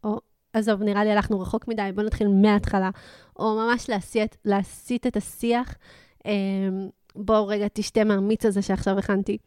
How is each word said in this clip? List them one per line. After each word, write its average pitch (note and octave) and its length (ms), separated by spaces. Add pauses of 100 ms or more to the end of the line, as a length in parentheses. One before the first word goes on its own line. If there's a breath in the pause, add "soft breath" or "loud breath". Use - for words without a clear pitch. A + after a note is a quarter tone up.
או, G#3 140 (340)
"עזוב, G#3+ 300
נראה G#3 220
לי G#3+ 60
הלכנו G#3 300
רחוק A3 280
מדי, G#3 260
בוא G#3 80
נתחיל G#3+ 260
מההתחלה", G3+ 640 (480 loud breath)
או G#3+ 160
ממש A#3 360
להסיט, G#3+ 540
להסיט G#3 640
את A#3+ 100
השיח, A#3 580 (520 soft breath)
אה, G#3 60 (840)
"בוא G#3 360
רגע, G#3 200
תשתה G#3+ 320
מהמיץ G#3 420
הזה G3 160
שעכשיו F#3+ 360
הכנתי." G3 480